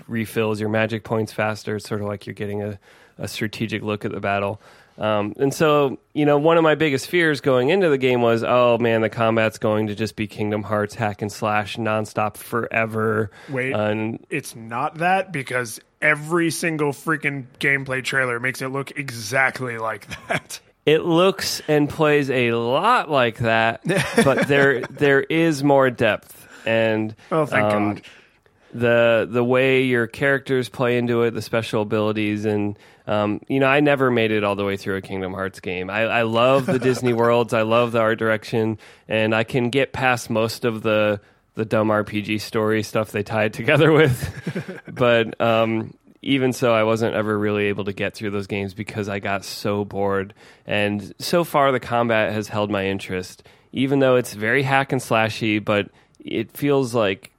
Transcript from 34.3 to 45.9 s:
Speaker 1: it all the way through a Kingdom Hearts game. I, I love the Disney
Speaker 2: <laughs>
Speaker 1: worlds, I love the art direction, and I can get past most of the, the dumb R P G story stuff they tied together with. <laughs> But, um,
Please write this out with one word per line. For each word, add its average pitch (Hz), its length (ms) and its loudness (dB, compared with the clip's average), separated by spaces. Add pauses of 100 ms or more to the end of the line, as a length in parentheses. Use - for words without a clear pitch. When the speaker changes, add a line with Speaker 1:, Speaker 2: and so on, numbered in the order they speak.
Speaker 1:
it 107 120 0
all 101 140 0
the 101 80 -2
way 98 140 -2
through 98 180 -4
a 95 60 -6
Kingdom 95 320 -8
Hearts 95 260 -8
game. 92 300 -8
I, 107 140 -2
I 113 180 0
love 123 420 2
the 135 140 0
Disney 123 340 0
Speaker 2:
<laughs> - 20 2
Speaker 1:
worlds, 117 380 2
I 113 100 2
love 113 300 2
the 117 80 0
art 110 180 2
direction, 110 600 -2 (280)
and 110 280 0
I 113 100 2
can 120 240 -2
get 135 240 -2
past 127 380 -2
most 113 340 -2
of 110 180 -2
the, 107 380 2 (340)
the 110 120 -4
dumb 107 240 2
R 104 140 2
P 107 180 -6
G 107 160 -2
story 110 440 0
stuff 110 300 -4
they 104 100 -2
tied 110 300 -2
together 147 400 2
with. 156 920 0
<laughs> - 100 -18
But, 117 480 2
um, 113 540 0 (280)